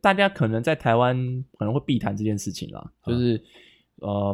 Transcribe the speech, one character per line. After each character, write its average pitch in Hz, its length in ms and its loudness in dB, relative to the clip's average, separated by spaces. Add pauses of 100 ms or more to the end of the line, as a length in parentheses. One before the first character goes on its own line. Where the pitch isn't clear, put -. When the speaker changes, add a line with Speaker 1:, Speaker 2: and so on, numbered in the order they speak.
Speaker 1:
大 196 120 6
家 196 160 4
可 139 180 -2
能 113 140 0
在 156 140 2
台 120 200 2
湾 127 480 0 (140)
可 110 80 -2
能 110 80 -2
会 143 60 0
避 135 180 0
谈 101 180 -2
这 104 80 -4
件 107 140 0
事 101 140 -6
情 - 180 -10
啦， - 220 -14 (140)
Speaker 2:
嗯。 120 80 0
Speaker 1:
就 120 60 0
是， 117 240 0 (520)
呃， 101 380 -2